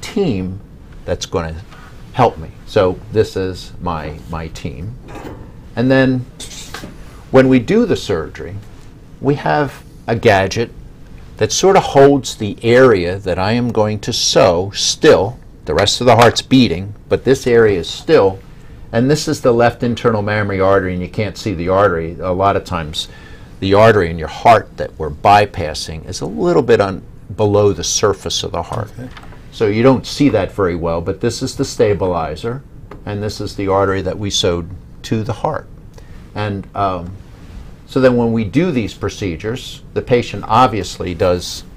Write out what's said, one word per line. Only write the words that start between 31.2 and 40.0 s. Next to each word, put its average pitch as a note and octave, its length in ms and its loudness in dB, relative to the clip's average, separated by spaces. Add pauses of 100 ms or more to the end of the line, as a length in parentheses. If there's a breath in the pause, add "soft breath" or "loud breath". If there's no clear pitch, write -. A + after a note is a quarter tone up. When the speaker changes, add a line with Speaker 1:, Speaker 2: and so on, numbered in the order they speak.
Speaker 1:
this A#2 220 -4
is - 140 -6
the C#3 80 -2
stabilizer, F#2+ 1000 -2 (440)
and G2+ 160 -8
this G#2 180 -8
is G#2 160 -10
the G2+ 120 -6
artery F#2+ 340 2
that F2+ 160 -4
we G2+ 120 -6
sewed F2 380 -2 (360)
to A2 200 -2
the A2 80 -6
heart. - 340 -6 (680 loud breath)
And, G2+ 420 -6
um, F#2 400 -4 (720 loud breath)
so - 140 -2
then B2+ 160 6
when A#2 160 2
we A2+ 120 0
do D3+ 280 0
these A2+ 220 -4
procedures, - 880 -8 (120)
the G#2 80 -2